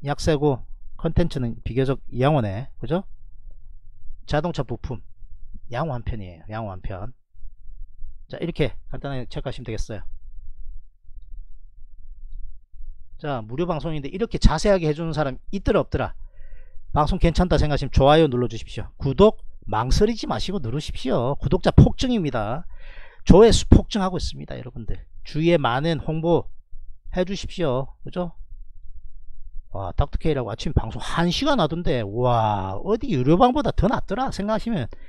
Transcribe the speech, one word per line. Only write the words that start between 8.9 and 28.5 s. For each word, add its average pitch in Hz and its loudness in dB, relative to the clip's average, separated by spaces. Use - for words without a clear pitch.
체크하시면 131 -6
되겠어요. 110 -4
자, 139 -4
무료 127 -4
방송인데 151 -2
이렇게 - -4
자세하게 170 4
해주는 160 -4
사람 139 -2
있더라 196 2
없더라? 131 -2
방송 151 2
괜찮다 165 4
생각하시면 143 2
좋아요 151 8
눌러주십시오. 120 -4
구독 160 6
망설이지 131 2
마시고 180 -2
누르십시오. 139 -2
구독자 - 2
폭증입니다. 151 4
조회수 202 10
폭증하고 185 6
있습니다. 143 -8
여러분들 120 -8
주위에 165 4
많은 139 2
홍보 160 0
해주십시오. 170 -2
그죠? 175 -6